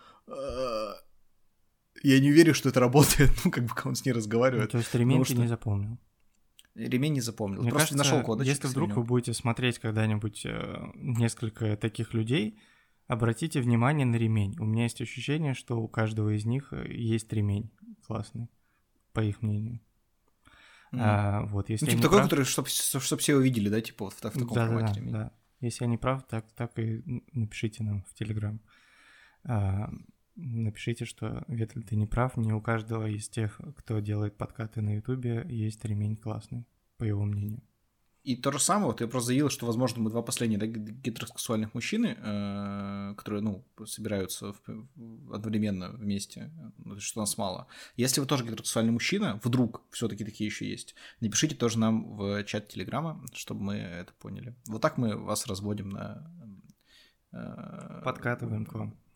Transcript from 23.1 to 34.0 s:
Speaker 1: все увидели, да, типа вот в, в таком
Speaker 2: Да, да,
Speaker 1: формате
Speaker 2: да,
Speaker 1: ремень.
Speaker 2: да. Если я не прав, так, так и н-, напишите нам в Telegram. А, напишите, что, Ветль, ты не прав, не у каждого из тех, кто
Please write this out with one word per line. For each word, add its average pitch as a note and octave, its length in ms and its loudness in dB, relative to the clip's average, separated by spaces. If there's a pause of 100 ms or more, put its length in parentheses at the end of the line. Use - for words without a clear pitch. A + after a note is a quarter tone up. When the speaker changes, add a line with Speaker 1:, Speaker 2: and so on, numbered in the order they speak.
Speaker 1:
все D3 140 4
увидели, C3 340 4
да, G#2+ 120 2
типа A2+ 240 -8
вот G2 100 -8
в, - 40 -18
в - 20 -18
таком A#2+ 340 -4
Speaker 2:
Да, - 0 -
да, A#2 120 4
Speaker 1:
формате A2 280 2
Speaker 2:
да, G#2+ 60 -4
Speaker 1:
ремень. A#2+ 120 -6
Speaker 2:
да. A2+ 180 -6 (300)
Если A#2+ 240 -4
я A#2+ 60 0
не A#2 80 0
прав, C3 300 0
так, A2 180 -6 (100)
так - 220 -8
и A2+ 280 -2
н-, B2 160 -6 (100)
напишите A2 500 -4
нам G#2 220 -2
в - 160 -20
Telegram. G#2+ 380 -4 (840)
А, G2+ 460 0 (460)
напишите, A#2 680 -4
что, A#2 440 -8
Ветль, A2+ 340 -4
ты - 140 -4
не G#2+ 100 4
прав, B2 300 0
не A2 160 2
у A2 80 0
каждого A2+ 480 -2
из G#2+ 200 -4
тех, - 320 -4 (160)
кто - 240 -4